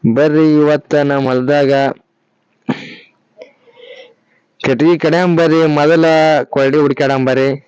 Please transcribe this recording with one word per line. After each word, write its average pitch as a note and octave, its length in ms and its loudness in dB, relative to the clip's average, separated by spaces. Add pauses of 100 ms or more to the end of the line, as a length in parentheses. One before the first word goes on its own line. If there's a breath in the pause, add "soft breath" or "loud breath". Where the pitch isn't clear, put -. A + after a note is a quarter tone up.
(120)
ಬರ್ರಿ D3+ 320 2 (100)
ಇವತ್ತ D3+ 400 0
ನಮ್ C#3+ 320 0
ಹೊಲ್ದಾಗ C3+ 460 0 (3000 loud breath)
ಕಟ್ಗಿ D3+ 380 0
ಕಡ್ಯಾಂ E3+ 380 0
ಬರ್ರಿ, E3 300 2
ಮೊದಲ D3+ 380 2 (380)
ಕೊರಡಿ C#3 360 0
ಹುಡ್ಕ್ಯಾಡಂ C#3 460 0
ಬರ್ರಿ. C3 220 0 (220)